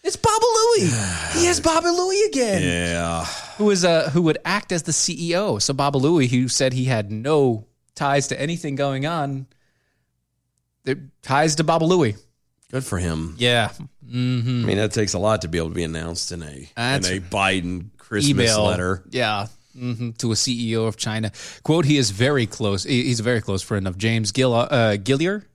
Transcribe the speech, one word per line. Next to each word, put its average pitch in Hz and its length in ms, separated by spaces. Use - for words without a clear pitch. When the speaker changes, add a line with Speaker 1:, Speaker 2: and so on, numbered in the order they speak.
Speaker 1:
It's 370 140
Baba 453 280
Louie. 440 460
Speaker 2:
<sighs> 92 440
Speaker 1:
He 339 120
is 349 140
Baba 330 280
Louie 370 360
again. 240 380
Speaker 2:
Yeah. 85 640
Speaker 1:
Who 208 120
is, 185 140
uh, 160 260
who 170 120
would 156 240
act 196 260
as 160 120
the 160 100
C 165 360
E 165 60
O. 180 220
So 139 160
Baba 139 240
Louie, 143 280
who 127 220
said 131 240
he 127 120
had 110 260
no 123 560
ties 139 340
to - 120
anything 156 340
going 139 320
on, 139 400
the 135 160
ties 147 340
to 160 80
Baba 165 200
Louie. 160 320
Speaker 2:
Good 127 140
for 95 140
him. 82 400
Speaker 1:
Yeah. 120 300
Mm-hmm. 123 580
Speaker 2:
I - 20
mean, 101 100
that 104 160
takes 101 220
a 92 40
lot 107 240
to 87 60
be 82 100
able 80 120
to 82 40
be 85 100
announced 82 480
in 85 100
a, 71 340
Speaker 1:
That's 120 320
Speaker 2:
in 92 100
a - 20
Biden 92 760
Christmas 110 340
Speaker 1:
email. 113 340
Speaker 2:
letter. 92 460
Speaker 1:
Yeah. 107 360
Mm-hmm. 123 420
To 113 140
a 107 40
C 117 340
E 113 60
O 113 80
of 107 120
China. 110 360
Quote, 160 240
"He 147 100
is 117 140
very 120 360
close. 101 380
He, 123 200
he's 120 160
a 104 40
very 120 160
close 95 220
friend 98 260
of 90 80
James 110 360
Gill-, 127 220
uh, 117 440
Gilliar. 156 460